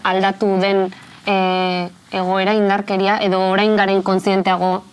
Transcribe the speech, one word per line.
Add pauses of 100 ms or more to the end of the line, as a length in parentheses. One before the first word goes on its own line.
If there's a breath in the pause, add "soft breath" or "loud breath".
aldatu
den, (340 loud breath)
eh, (220)
egoera,
indarkeria,
edo (140)
orain
garen
kontzienteago? (100)